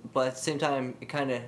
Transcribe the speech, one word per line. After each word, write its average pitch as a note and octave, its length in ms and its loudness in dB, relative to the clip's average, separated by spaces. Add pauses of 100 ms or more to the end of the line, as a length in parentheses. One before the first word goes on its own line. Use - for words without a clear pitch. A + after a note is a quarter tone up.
(120)
but C3 180 4
at B2+ 60 -6
the - 60 -10
same D3+ 160 0
time, C3+ 440 2
it A#2+ 60 -12
kinda C3 400 -2